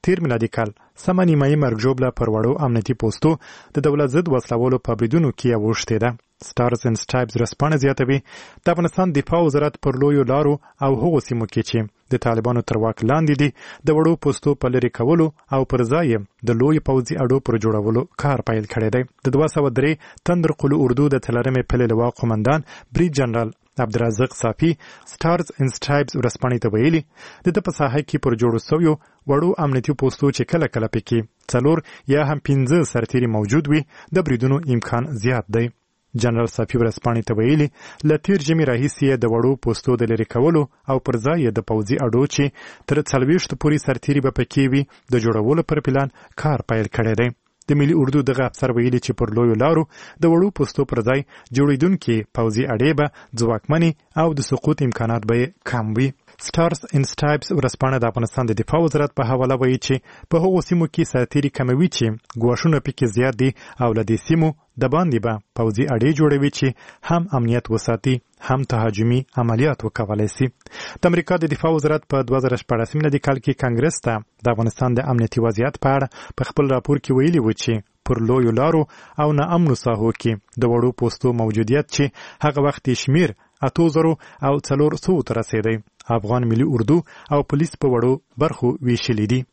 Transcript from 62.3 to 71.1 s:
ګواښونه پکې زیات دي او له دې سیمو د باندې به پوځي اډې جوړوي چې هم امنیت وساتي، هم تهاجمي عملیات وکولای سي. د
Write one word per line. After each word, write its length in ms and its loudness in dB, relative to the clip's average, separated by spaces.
ګواښونه 440 2
پکې 200 -2
زیات 260 0
دي 80 2
او 120 2
له 100 0
دې 240 0
سیمو 240 2
د 40 2
باندې 300 0
به 80 -2
پوځي 280 0
اډې 240 2
جوړوي 400 2
چې 100 0
هم 140 2
امنیت 320 0
وساتي، 440 0
هم 140 0
تهاجمي 480 0
عملیات 420 0
وکولای 520 -2
سي. 100 0
د 100 4